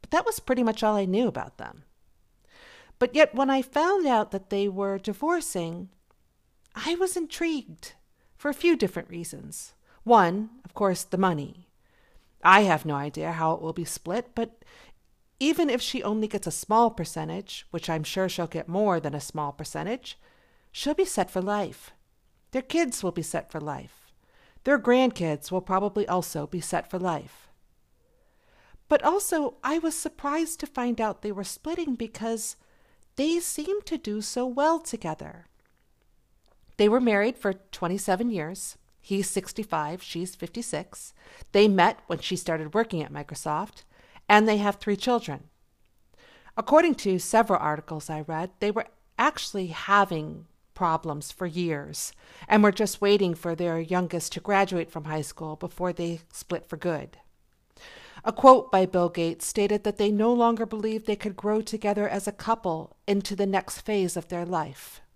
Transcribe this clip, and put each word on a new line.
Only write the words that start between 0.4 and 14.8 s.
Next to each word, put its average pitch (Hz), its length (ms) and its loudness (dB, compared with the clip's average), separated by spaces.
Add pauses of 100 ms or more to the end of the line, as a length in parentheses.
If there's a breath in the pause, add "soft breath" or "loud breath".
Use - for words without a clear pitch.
pretty 247 240 0
much 220 180 0
all 214 140 2
I 196 80 0
knew 202 240 2
about - 300 -8
them. - 260 -14 (1120 loud breath)
But 247 160 2
yet, 302 220 6
when 269 140 2
I 269 120 2
found 349 420 2
out 226 280 2
that 196 180 -8
they 202 180 0
were 196 300 -4
divorcing, 190 920 -4 (840)
I 320 220 -4
was 370 200 0
intrigued 311 760 -6 (440)
for - 120 -4
a 285 60 -2
few 339 220 4
different - 320 -2
reasons. 160 640 -14 (280 soft breath)
One, 214 480 4 (140)
of - 100 -20
course, 190 300 0
the - 140 -4
money. 175 500 -2 (760)
I 190 200 10
have 170 220 4
no 147 120 -2
idea 147 340 -6
how 160 240 0
it - 80 -8
will 160 100 -6
be 170 120 -6
split, 226 500 -6
but 226 300 -6 (760 loud breath)